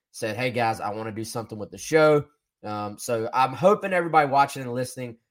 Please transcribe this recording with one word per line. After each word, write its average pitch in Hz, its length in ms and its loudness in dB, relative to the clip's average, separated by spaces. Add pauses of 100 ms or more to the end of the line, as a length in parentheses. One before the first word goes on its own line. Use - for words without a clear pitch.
(100)
said, 107 260 -6
"Hey, 127 140 -2
guys, 113 300 0
I 104 100 -4
wanna 110 220 -8
do 110 120 -8
something 110 320 -10
with 104 140 -10
the 101 80 -14
show." 151 460 4 (400)
Um, 104 340 -6
so 113 340 -4
I'm 131 200 2
hoping 190 400 2
everybody 160 360 4
watching 139 340 2
and 123 120 -6
listening 123 420 -6 (140)